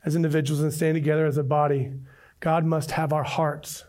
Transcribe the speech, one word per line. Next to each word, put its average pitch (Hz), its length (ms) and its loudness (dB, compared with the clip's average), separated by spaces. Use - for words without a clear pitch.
as 156 120 0
individuals 151 460 0
and 151 100 0
stand 160 220 0
together 156 320 2
as 135 100 0
a 147 80 0
body, 143 480 2
God 165 240 2
must 160 280 0
have 160 200 0
our 151 120 0
hearts 151 640 -4